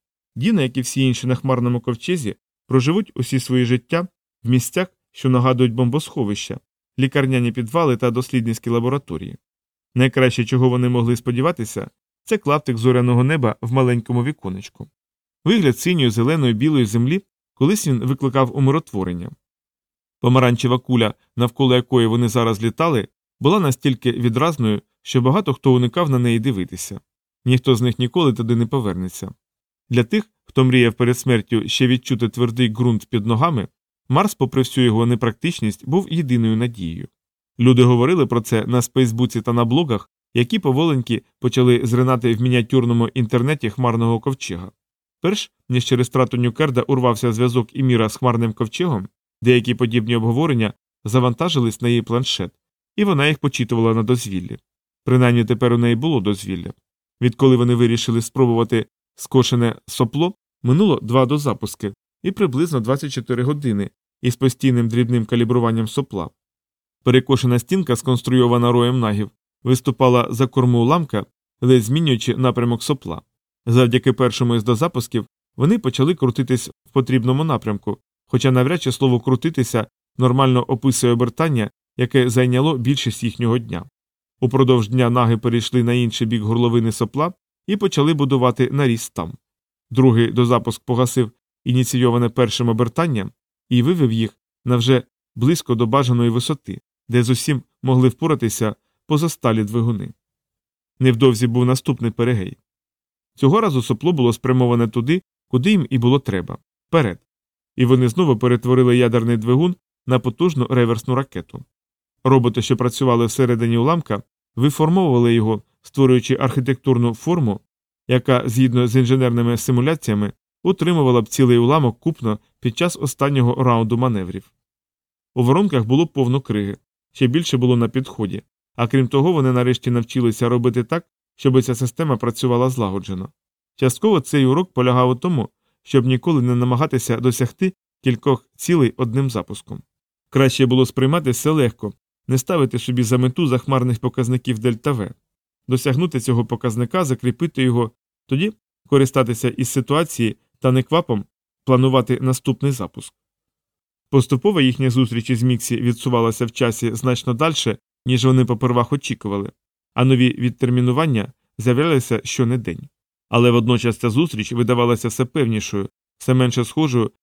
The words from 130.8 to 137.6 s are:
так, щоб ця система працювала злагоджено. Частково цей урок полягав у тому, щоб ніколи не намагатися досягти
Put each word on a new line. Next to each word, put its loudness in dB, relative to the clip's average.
так, -6
щоб 2
ця -4
система -2
працювала -2
злагоджено. -6
Частково 2
цей 0
урок 0
полягав 2
у 0
тому, -2
щоб 2
ніколи 0
не 0
намагатися 0
досягти -2